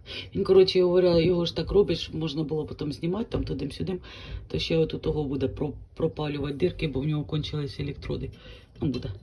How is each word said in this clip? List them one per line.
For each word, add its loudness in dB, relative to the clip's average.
Він, 0
коротше, 8
говоря, 6
його 4
ж -8
так -2
робиш, 2
можна -2
було -2
потім -6
знімати, -4
там, -2
тудим-сюдим. -4
То -4
ще 0
отут 2
того 0
буде 0
про-, -4
пропалювати -2
дирки, 0
бо -4
в -2
нього 0
кончились -4
електроди. -6
Ну, 0
буде -2